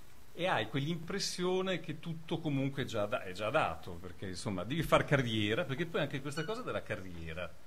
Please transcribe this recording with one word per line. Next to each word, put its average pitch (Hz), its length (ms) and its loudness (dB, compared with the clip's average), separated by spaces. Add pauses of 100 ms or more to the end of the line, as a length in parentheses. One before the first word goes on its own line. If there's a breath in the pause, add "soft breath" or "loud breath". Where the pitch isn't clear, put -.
(320 loud breath)
e 170 140 -2
hai 117 220 2
quell'impressione 180 1120 0
che 156 200 -6
tutto 165 380 -2
comunque 139 440 2
è 117 40 0
già 104 200 2
da-, 104 160 0
è 95 100 -6
già 104 180 0
dato, 98 420 2
perché 87 360 -8
insomma 92 360 -2
devi 147 180 0
far 147 220 6
carriera, 117 600 4
perché 135 200 -2
poi 165 160 -2
anche 143 200 -2
questa 147 240 -2
cosa 220 180 -4
della 113 200 -2
carriera 85 720 -6 (140 loud breath)